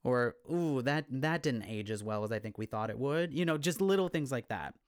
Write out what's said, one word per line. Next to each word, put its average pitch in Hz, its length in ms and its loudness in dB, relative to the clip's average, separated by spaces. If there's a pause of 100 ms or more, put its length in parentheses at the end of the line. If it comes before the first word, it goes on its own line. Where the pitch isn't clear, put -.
Or, 120 320 4 (160)
"Ooh, 160 320 2
that, 147 260 0
that 156 340 0
didn't 120 200 0
age 107 280 -4
as 104 120 -4
well 107 200 -2
as 107 80 -2
I 110 80 0
think 107 180 -8
we 107 80 -4
thought 110 240 -2
it 110 100 -6
would." 151 340 0
You 175 120 0
know, 156 120 2
just 151 240 0
little 190 260 4
things 151 240 -2
like 120 180 -2
that. 76 240 -4 (140)